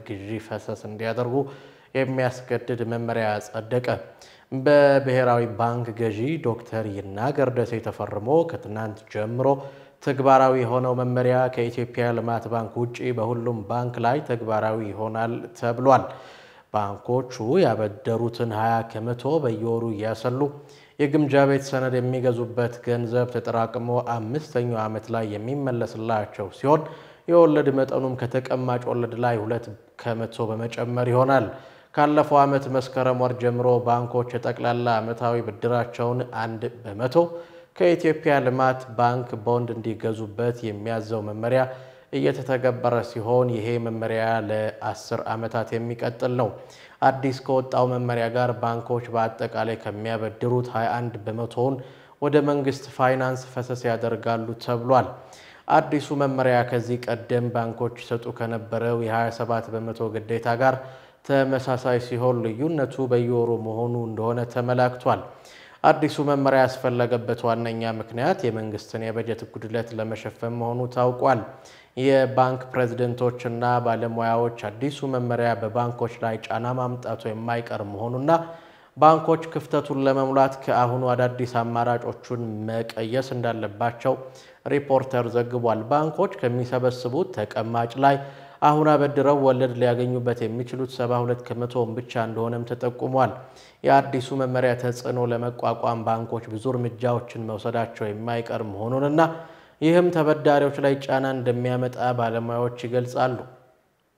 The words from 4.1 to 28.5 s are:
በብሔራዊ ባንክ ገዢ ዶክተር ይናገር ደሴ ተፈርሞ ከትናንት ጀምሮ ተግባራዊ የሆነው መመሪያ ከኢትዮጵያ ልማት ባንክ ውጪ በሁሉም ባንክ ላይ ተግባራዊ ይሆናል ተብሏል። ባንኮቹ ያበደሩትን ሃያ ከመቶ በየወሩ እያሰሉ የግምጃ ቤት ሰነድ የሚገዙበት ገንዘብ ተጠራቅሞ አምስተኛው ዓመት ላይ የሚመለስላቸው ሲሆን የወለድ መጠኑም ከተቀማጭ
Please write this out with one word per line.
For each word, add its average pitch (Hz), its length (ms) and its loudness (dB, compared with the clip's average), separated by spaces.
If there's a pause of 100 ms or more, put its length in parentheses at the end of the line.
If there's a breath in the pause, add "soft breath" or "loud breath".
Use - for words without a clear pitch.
በብሔራዊ 131 1000 6
ባንክ 117 400 0
ገዢ 110 280 -2 (200)
ዶክተር 113 480 -4
ይናገር 104 600 -2
ደሴ 120 300 0
ተፈርሞ 104 480 -6 (160)
ከትናንት 107 540 -8 (100)
ጀምሮ 117 380 -2 (560 loud breath)
ተግባራዊ 131 540 6
የሆነው 127 380 0
መመሪያ 127 420 2 (120)
ከኢትዮጵያ 120 640 -2
ልማት 113 360 -2
ባንክ 113 280 -4
ውጪ 120 220 -2 (140)
በሁሉም 117 520 -2
ባንክ 120 340 -4
ላይ 120 240 2
ተግባራዊ 110 640 0
ይሆናል 110 460 -4 (220)
ተብሏል። 123 500 4 (680 loud breath)
ባንኮቹ 110 600 -2 (260)
ያበደሩትን 113 920 0
ሃያ 113 220 2 (100)
ከመቶ 117 400 -6 (160)
በየወሩ 117 500 0
እያሰሉ 110 500 -2 (580 loud breath)
የግምጃ 147 360 2 (100)
ቤት 139 200 2
ሰነድ 131 300 0
የሚገዙበት 120 880 0
ገንዘብ 120 480 0
ተጠራቅሞ 117 600 -2 (200)
አምስተኛው 120 680 -2
ዓመት 110 300 -4
ላይ 113 200 -2
የሚመለስላቸው 113 1200 -4
ሲሆን 156 300 2 (460 loud breath)
የወለድ 156 460 8
መጠኑም 131 420 0
ከተቀማጭ 127 680 -2